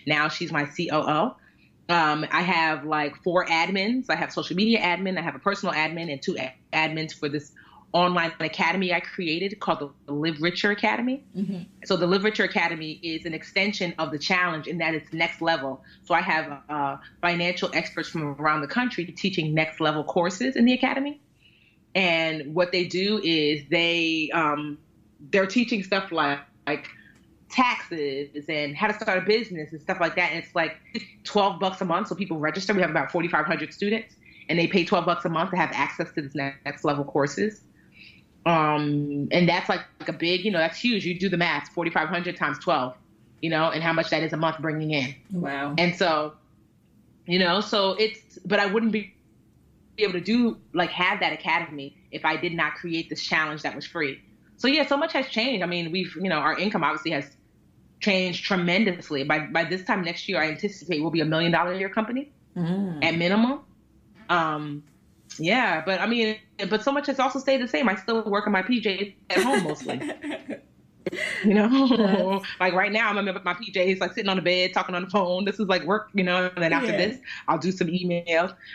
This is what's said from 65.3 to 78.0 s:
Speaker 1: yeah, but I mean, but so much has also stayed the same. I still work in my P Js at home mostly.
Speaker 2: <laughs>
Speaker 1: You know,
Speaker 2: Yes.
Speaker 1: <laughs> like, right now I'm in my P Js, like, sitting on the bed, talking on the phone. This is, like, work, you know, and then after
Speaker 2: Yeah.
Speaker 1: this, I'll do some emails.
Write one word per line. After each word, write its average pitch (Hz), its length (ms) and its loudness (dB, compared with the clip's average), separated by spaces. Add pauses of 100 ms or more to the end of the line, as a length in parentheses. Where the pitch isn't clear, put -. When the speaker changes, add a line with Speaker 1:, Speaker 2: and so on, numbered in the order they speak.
Speaker 1:
yeah, 180 480 2
but 185 160 0
I 202 40 0
mean, 220 300 0 (320)
but 214 140 0
so 277 100 0
much 285 140 -2
has 269 120 -2
also 262 200 0
stayed 262 240 2
the 247 60 -4
same. 285 200 0
I 196 80 2
still 226 280 -2
work 208 220 0
in 208 60 2
my 190 80 4
P 240 220 0
Js 196 320 -2 (160)
at 185 120 2
home 226 220 2
mostly. - 420 -6
Speaker 2:
<laughs> 294 40 -6 (1300)
Speaker 1:
You 202 100 8
know, 208 140 6 (220)
Speaker 2:
Yes. 196 520 4 (100)
Speaker 1:
<laughs> - 80 -14
like, 185 140 4
right 196 180 2
now 220 180 2
I'm 202 80 0
in 196 260 -2
my 175 100 0
P 202 180 -10
Js, 185 280 2
like, 185 140 -2
sitting 208 140 -2
on 190 80 2
the 180 60 0
bed, 180 300 2
talking 185 220 0
on 175 80 -2
the 185 80 -8
phone. 185 340 2
This 202 140 -2
is, 214 80 0
like, 180 180 2
work, 208 300 0
you 196 80 2
know, 180 320 2
and 180 80 -2
then 165 100 4
after 190 200 0
Speaker 2:
Yeah. 208 40 0
Speaker 1:
this, 202 220 0 (300)
I'll 160 100 2
do 170 140 0
some 180 160 0
emails. 175 680 0 (200)